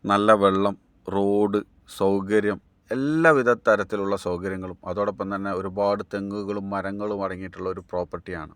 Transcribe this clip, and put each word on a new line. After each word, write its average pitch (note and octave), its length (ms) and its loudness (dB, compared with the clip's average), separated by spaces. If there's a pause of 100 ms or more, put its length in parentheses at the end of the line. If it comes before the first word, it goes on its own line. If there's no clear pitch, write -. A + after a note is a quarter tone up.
(100)
നല്ല G#2 220 6 (100)
വെള്ളം, G2 320 4 (420)
റോഡ്, G2+ 440 2 (400)
സൗകര്യം, G2+ 580 2 (380)
എല്ലാവിധ D3 540 4 (160)
തരത്തിലുള്ള G2+ 480 2 (100)
സൗകര്യങ്ങളും, F#2 540 -6 (120)
അതോടൊപ്പം G2+ 440 -4
തന്നെ G2 240 -6
ഒരുപാട് G2+ 440 -2 (120)
തെങ്ങുകളും G2+ 580 -6
മരങ്ങളും G2+ 520 -4
അടങ്ങിയിട്ടുള്ള F#2 500 -8
ഒരു F#2 160 -10
പ്രോപ്പർട്ടിയാണ്. F2 640 -8